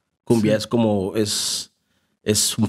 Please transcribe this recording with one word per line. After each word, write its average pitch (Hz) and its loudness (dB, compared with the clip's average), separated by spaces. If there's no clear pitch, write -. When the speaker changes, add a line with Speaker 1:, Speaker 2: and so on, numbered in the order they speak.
Speaker 1:
Cumbia 107 2
Speaker 2:
Sí. 107 2
Speaker 1:
es 104 -6
como, 104 0
es, - -4
es - 0
un 110 0